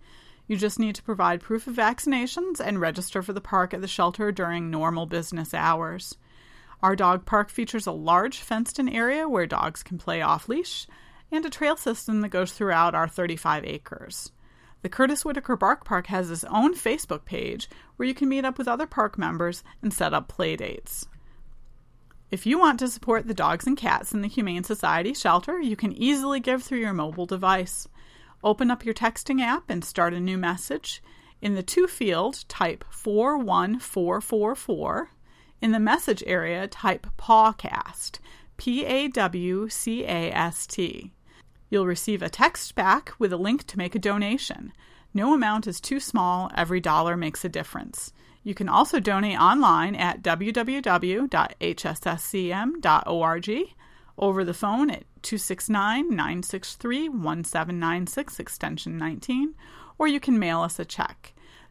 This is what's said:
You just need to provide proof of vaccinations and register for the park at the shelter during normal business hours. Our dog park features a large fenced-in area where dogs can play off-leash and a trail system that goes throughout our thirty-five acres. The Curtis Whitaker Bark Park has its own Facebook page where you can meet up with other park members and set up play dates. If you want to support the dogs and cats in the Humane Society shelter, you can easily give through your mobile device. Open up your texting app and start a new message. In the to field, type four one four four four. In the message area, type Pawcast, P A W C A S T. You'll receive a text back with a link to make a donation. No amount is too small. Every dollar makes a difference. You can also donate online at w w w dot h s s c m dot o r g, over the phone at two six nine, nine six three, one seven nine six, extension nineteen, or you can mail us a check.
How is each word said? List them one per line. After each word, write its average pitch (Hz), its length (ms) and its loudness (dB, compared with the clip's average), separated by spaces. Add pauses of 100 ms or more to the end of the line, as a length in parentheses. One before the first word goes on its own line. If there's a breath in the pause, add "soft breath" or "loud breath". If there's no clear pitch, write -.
(460 soft breath)
You 214 100 -2
just 202 220 -2
need 214 160 0
to - 80 -14
provide 175 400 0
proof 226 240 -4
of 247 80 -8
vaccinations 254 840 0
and 202 200 -2
register 180 420 -2
for 190 120 -6
the 196 80 -8
park 185 320 0
at 185 80 -6
the 190 60 -8
shelter 202 440 0
during 170 380 -2
normal 165 340 0
business 165 480 -6
hours. 165 640 -2 (680 soft breath)
Our 190 140 6
dog 185 280 4
park 208 240 2
features 226 380 -4
a 175 60 -4
large 175 480 2
fenced-in 240 500 -2
area 262 360 0
where 202 200 2
dogs - 360 -2
can 180 140 -10
play 165 240 -4
off-leash 165 680 -2 (460 soft breath)
and 320 120 0
a 311 60 -6
trail 302 260 0
system 226 440 -2
that 208 80 0
goes 185 240 0
throughout 170 420 4
our 160 140 2
thirty-five 165 560 -2
acres. - 680 -12 (500 soft breath)
The 180 80 -4
Curtis 269 340 2
Whitaker 269 320 -2
Bark - 300 2
Park 180 220 -2
has 185 220 -2
its 165 140 -6
own 269 300 4
Facebook - 500 -4
page - 460 -8 (260 loud breath)
where 247 100 -2
you 262 80 0
can 269 140 0
meet 269 160 2
up 262 140 -2
with 247 100 -2
other 247 180 0
park 214 300 -2
members 170 480 -2 (160 loud breath)
and - 140 -2
set 156 180 0
up 147 160 0
play 160 280 -2
dates. - 520 -10 (1200 soft breath)
If 190 140 -6
you 269 140 4
want 294 220 8
to 254 80 0
support 226 400 0
the 220 60 -2
dogs 160 320 0
and 277 120 2
cats - 340 0
in 208 80 0
the 202 80 -2
Humane 185 360 -2
Society 180 500 0
shelter, 180 460 2
you 233 160 -2
can 208 160 -2
easily 277 480 0
give 254 220 0
through 247 180 -4
your 214 120 -2
mobile 170 340 -4
device. 185 640 0 (540 soft breath)
Open 214 280 4
up 240 140 0
your 226 80 -2
texting 240 480 0
app 254 300 0
and 175 120 -2
start 175 300 0
a 175 80 -4
new 185 160 0
message. 185 680 -4 (380 soft breath)
In 208 140 0
the 185 80 -2
to 359 240 4
field, 208 600 0
type - 440 -2
four 233 480 2
one 196 400 2
four 185 420 -2
four 214 340 0
four. 160 580 -4 (500 soft breath)
In 220 100 4
the 220 80 4
message 220 460 2
area, 175 400 -2
type - 400 -2 (100)
Pawcast, - 1000 4 (400 loud breath)
P 254 260 -2
A 277 240 0
W 185 640 0
C 226 340 -2
A 165 260 -2
S 170 360 -2
T. - 460 -6 (580 soft breath)
You'll 196 160 2
receive 185 340 -2
a 170 80 -4
text - 460 2
back 196 440 2
with 196 140 2
a 175 60 -2
link 214 300 0
to 190 100 -8
make 180 160 -2
a 214 60 0
donation. 208 720 -2 (420 soft breath)
No 220 180 4
amount 220 340 2
is 180 140 -6
too 277 200 -4
small. 180 540 0
Every 175 260 0
dollar 165 360 2
makes 165 300 -4
a - 20 -2
difference. - 640 -8 (300 soft breath)
You 208 100 -6
can 190 160 -4
also 262 320 6
donate 202 380 2
online 190 560 8
at 180 260 0
w 185 320 0
w 247 300 0
w 185 460 2
dot - 340 0
h 170 240 -2
s 156 200 -4
s 170 160 -2
c 180 300 -2
m 247 260 -2
dot 156 280 4
o 170 160 0
r 165 180 2
g, 240 340 -4 (440 soft breath)
over 190 260 2
the 175 80 -2
phone 233 380 2
at - 140 -6 (180)
two 214 160 -4
six - 320 -4
nine, 220 440 2
nine 170 280 -2
six - 320 -8
three, 262 340 -2
one 170 340 -2
seven 170 360 -2
nine 170 280 0
six, - 320 -6
extension 160 600 -6
nineteen, 254 560 -4 (440 loud breath)
or 311 80 2
you 285 140 2
can 247 180 2
mail 165 220 0
us 170 180 -4
a 170 60 -6
check. - 460 -6 (400 soft breath)